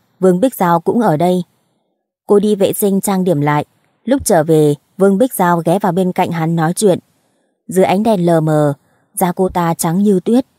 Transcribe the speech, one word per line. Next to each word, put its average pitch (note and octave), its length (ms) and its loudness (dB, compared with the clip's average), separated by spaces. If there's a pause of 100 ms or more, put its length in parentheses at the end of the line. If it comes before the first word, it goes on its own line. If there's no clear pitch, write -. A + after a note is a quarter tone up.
(200)
Vương F3+ 200 2
Bích B3+ 160 0
Giao E3+ 240 0
cũng G3 220 -2
ở F3+ 160 0
đây. F3+ 260 0 (840)
Cô G#3 120 4
đi G#3 160 0
vệ G3 180 0
sinh G3 280 -2
trang F#3+ 220 -2
điểm E3+ 180 0
lại, D3 240 0 (400)
lúc C4 200 0
trở E3+ 180 2
về, D3+ 320 2 (220)
Vương G3 200 2
Bích B3+ 160 0
Giao F3 320 0
ghé F3 140 0
vào G3+ 120 -2
bên F3+ 200 -2
cạnh - 200 -2
hắn E3 240 -2
nói E3 180 0
chuyện. F#3 260 0 (680)
Dưới F#3 180 0
ánh F#3 180 0
đèn G#3 220 0
lờ E3+ 160 2
mờ, D3+ 320 0 (400)
da F3+ 180 -2
cô F#3 180 -2
ta E3+ 240 -2
trắng E3+ 300 -2
như G3+ 160 2
tuyết, A#3 260 0 (140)